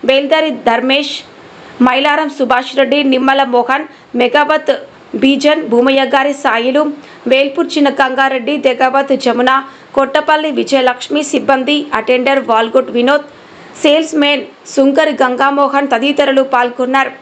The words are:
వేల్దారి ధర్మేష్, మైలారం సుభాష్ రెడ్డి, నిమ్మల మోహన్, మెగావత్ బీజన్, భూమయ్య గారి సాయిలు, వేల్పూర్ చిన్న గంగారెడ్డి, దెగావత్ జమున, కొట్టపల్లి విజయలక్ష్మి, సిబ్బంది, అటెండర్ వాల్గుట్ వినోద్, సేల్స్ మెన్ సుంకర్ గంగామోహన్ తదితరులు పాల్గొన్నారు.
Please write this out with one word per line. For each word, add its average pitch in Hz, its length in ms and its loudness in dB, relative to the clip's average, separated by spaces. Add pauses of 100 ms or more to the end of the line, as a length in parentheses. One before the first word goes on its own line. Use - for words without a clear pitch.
వేల్దారి 285 460 2
ధర్మేష్, 262 680 -2 (600)
మైలారం 285 460 0
సుభాష్ 262 480 -2
రెడ్డి, 277 280 2
నిమ్మల 269 400 2
మోహన్, 247 720 -4
మెగావత్ 294 600 0 (380)
బీజన్, 277 480 2
భూమయ్య 254 420 2
గారి 269 280 0
సాయిలు, 262 600 0 (340)
వేల్పూర్ 277 400 0 (100)
చిన్న 285 140 4
గంగారెడ్డి, 262 680 -2
దెగావత్ 269 640 0
జమున, 254 440 0 (300)
కొట్టపల్లి 302 560 0
విజయలక్ష్మి, 254 720 -2
సిబ్బంది, 277 720 0
అటెండర్ 254 460 0
వాల్గుట్ 226 500 0
వినోద్, 254 320 0 (600)
సేల్స్ 311 320 2
మెన్ 285 320 0 (200)
సుంకర్ 277 560 2
గంగామోహన్ 277 720 0
తదితరులు 277 480 0
పాల్గొన్నారు. 254 680 -2 (120)